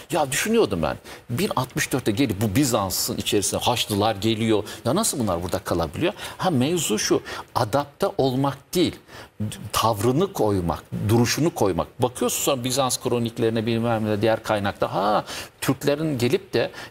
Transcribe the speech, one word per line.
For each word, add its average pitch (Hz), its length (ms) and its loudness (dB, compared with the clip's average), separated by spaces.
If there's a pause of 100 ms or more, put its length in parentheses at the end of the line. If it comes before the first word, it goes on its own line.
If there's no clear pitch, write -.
(100)
Ya 151 200 0
düşünüyordum 151 500 2
ben. 69 160 -2 (320)
Bin 147 260 -2
altmış - 360 -4
dörtte 120 200 0
gelip 104 300 0
bu 104 140 0
Bizans'ın 117 600 0
içerisine - 420 0
Haçlılar 113 560 0
geliyor. 107 480 2 (220)
Ya 123 100 2
nasıl 208 240 0
bunlar 90 240 0
burada 90 160 -2
kalabiliyor? 92 540 -2 (240)
Ha, 185 120 0
mevzu 165 500 0
şu, 107 220 2 (340)
adapte 139 520 0 (100)
olmak 135 400 2 (180)
değil, 151 200 2 (760)
tavrını 123 600 2
koymak, 92 500 0 (260)
duruşunu 123 440 4
koymak. 90 480 0
Bakıyorsun 127 420 0
sonra 135 200 0
Bizans 127 360 0
kroniklerine, 117 680 0
bilmem 113 460 0
ne, 104 100 0
diğer 110 220 2
kaynakta, 101 500 -2
ha, 190 300 0 (380)
Türklerin 143 560 0
gelip 123 360 -2
de 117 180 0 (200)